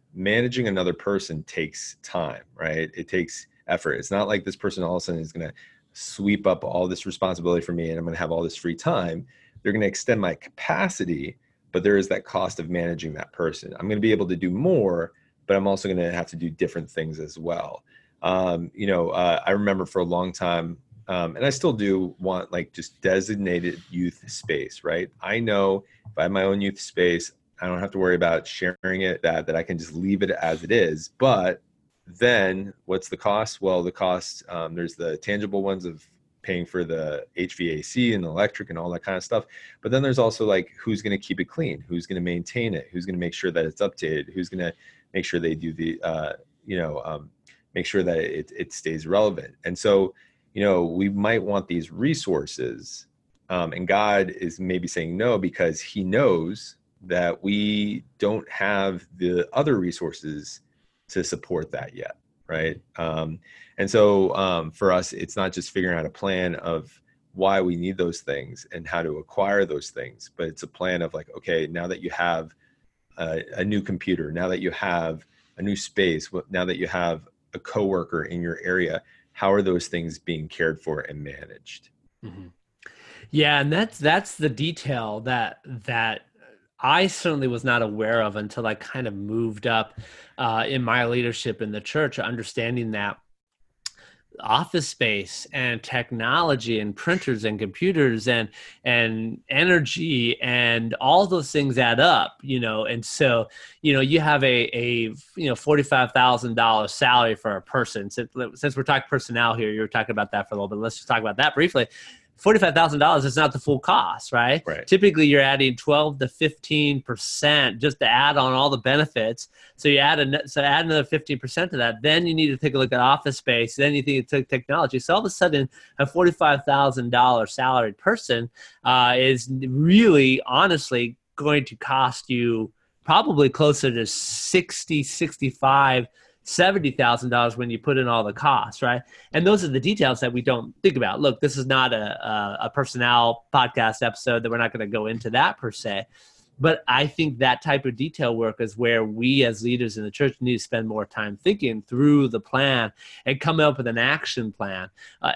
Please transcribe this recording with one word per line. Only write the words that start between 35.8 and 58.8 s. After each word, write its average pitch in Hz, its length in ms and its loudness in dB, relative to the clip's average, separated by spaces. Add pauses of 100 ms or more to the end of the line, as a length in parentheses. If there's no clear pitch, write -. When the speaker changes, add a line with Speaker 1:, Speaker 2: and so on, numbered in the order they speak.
Speaker 1:
of 82 220 -14 (340)
paying 90 240 -4
for 90 180 -4
the 78 420 -6 (100)
H 90 200 -6
V 85 160 -4
A 76 100 -6
C 120 320 0
and 98 100 -2
the 85 60 -6
electric 92 400 -2
and 85 80 -10
all 85 140 -6
that 87 120 -8
kind 95 140 -4
of 90 60 -8
stuff. 110 220 -4 (360)
But 110 100 -6
then 135 120 2
there's 131 160 2
also, 113 260 2
like, 95 340 0
who's 107 220 -4
gonna 101 160 -2
keep 92 220 -6
it 92 60 -2
clean? 110 420 -6
Who's 87 180 -6
gonna 92 160 -6
maintain 87 520 -4
it? 76 180 -8
Who's 90 140 -8
gonna 92 120 -6
make 87 160 -4
sure 92 180 -4
that 80 140 0
it's 78 160 -6
updated? 80 520 -4
Who's 90 160 -6
gonna 87 240 -6 (400)
make 92 120 -4
sure 90 140 -2
they 82 160 -2
do 80 180 -6
the, 82 300 -6
uh, 80 300 -4 (320)
you 101 120 -6
know, 78 260 -6
um, 76 280 -12 (420)
make 92 120 -4
sure 98 180 0
that 85 160 0
it, 80 360 -4
it - 180 -8
stays 80 320 -8
relevant? 98 500 0 (100)
And 90 120 -6
so, 98 360 4 (400)
you 98 100 -2
know, 92 220 4
we 90 240 0
might 101 340 0
want 98 240 -4
these 85 240 -6
resources, 71 1120 -4 (440)
um, 85 240 -4
and 87 140 -8
God 98 440 2
is 85 280 -8
maybe 92 280 -4
saying 85 280 -6
no 113 220 0
because 87 420 -2
he - 240 -8
knows 92 720 0 (240)
that 87 420 -2
we 104 600 -2 (140)
don't 104 320 -2
have 98 580 -2 (100)